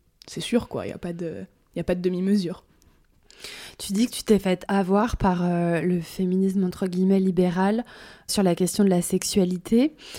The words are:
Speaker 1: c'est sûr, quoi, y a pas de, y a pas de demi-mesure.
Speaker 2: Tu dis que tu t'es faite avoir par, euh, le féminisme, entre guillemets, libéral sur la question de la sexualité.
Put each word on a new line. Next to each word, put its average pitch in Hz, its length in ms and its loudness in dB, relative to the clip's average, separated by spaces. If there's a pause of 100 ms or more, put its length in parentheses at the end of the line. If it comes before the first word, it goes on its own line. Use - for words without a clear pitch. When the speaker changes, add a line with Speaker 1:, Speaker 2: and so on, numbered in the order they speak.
(280)
Speaker 1:
c'est - 120 -12
sûr, 226 300 -2
quoi, 101 180 -6
y - 60 -8
a - 40 -14
pas 175 140 -10
de, 175 320 -10 (320)
y 170 60 -4
a - 20 -8
pas 180 120 -2
de 180 40 -4
demi-mesure. 185 640 0 (1160)
Speaker 2:
Tu - 120 -10
dis 220 160 2
que - 60 -14
tu - 100 -10
t'es 202 160 4
faite 185 300 0
avoir 196 480 0
par, 180 260 0
euh, 170 380 0
le 180 180 0
féminisme, 190 640 0
entre 185 240 -2
guillemets, 185 320 2
libéral 185 640 2 (440)
sur - 160 0
la 175 120 4
question 185 300 2
de 196 40 6
la 175 120 4
sexualité. 185 880 0 (280)